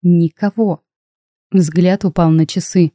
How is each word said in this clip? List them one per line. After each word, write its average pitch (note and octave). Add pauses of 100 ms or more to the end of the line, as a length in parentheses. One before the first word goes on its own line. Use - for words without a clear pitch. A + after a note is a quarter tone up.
Никого. F3 (680)
Взгляд F3+
упал E3
на D#3+
часы. F3